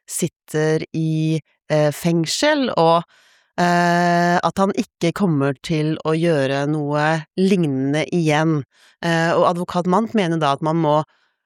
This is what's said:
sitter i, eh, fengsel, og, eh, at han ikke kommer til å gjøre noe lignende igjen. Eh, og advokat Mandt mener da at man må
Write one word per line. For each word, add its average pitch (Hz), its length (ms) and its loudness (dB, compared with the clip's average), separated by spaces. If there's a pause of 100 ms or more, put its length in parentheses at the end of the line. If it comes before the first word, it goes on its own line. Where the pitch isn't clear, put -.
sitter 156 760 -4 (120)
i, 160 420 0 (300)
eh, 151 240 2
fengsel, 214 840 0
og, 165 260 4 (560)
eh, 175 840 2
at 170 200 -2
han 196 180 0
ikke 170 340 -4
kommer 139 500 0
til 156 420 -2
å 160 120 0
gjøre 143 540 0
noe 151 540 -2 (120)
lignende 151 680 0 (100)
igjen. 156 480 2 (400)
Eh, 165 320 0
og 170 180 4
advokat 175 340 -4
Mandt 214 300 0
mener 165 240 0
da 143 140 2
at 156 100 -6
man 165 160 0
må 151 160 2 (480)